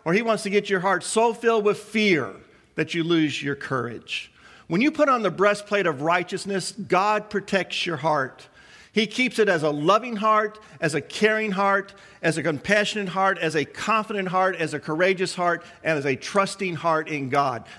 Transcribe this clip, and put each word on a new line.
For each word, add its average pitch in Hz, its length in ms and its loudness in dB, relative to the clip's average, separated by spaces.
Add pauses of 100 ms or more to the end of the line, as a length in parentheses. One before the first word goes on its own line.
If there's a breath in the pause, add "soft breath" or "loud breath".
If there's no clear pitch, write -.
or 160 80 0
he 214 100 2
wants 226 220 0
to 202 60 -4
get 202 200 2
your 190 100 2
heart 185 220 2
so 226 320 2
filled 226 300 2
with 208 140 2
fear 165 560 0 (420 soft breath)
that 160 180 -2
you 170 80 -2
lose 160 400 2
your 110 140 -4
courage. - 760 -6 (380 loud breath)
When 170 120 0
you 302 120 2
put 294 160 2
on 247 140 2
the 185 80 2
breastplate 202 560 0
of 143 160 -2
righteousness, 175 720 -2
God 208 560 0
protects 190 560 -2
your 165 120 -4
heart. 143 520 -2 (440 loud breath)
He 214 160 0
keeps 247 320 -2
it 208 80 4
as 165 160 2
a 151 60 2
loving 202 460 2
heart, 214 440 0 (200 loud breath)
as 156 140 0
a 147 60 -2
caring 214 500 0
heart, 196 440 0 (280 loud breath)
as 160 160 0
a 135 60 -4
compassionate 202 640 0
heart, 190 300 0
as 160 180 -2
a 143 80 0
confident 214 640 -2
heart, 185 260 2
as 160 180 -4
a 147 60 -6
courageous 180 560 0
heart, 170 300 0 (180 loud breath)
and 156 160 0
as 139 80 -2
a 135 80 2
trusting 190 640 -2
heart 156 320 0
in 143 200 -4
God. 131 360 0 (140 loud breath)